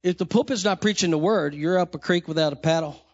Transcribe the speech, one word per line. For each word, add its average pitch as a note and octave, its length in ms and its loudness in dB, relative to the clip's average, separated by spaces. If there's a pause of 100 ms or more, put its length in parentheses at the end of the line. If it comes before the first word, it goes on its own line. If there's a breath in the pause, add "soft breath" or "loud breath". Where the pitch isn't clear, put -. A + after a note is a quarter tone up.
If F3+ 140 0
the F#3 80 -2
pulpit's A3 400 0
not G3 160 0
preaching G3 300 0
the D#3 60 2
word, D#3+ 360 0
you're E3 260 0
up F3 160 -2
a C#3+ 40 -10
creek F3 280 0
without D#3 240 0
a - 60 -10
paddle. D#3+ 440 -2 (120)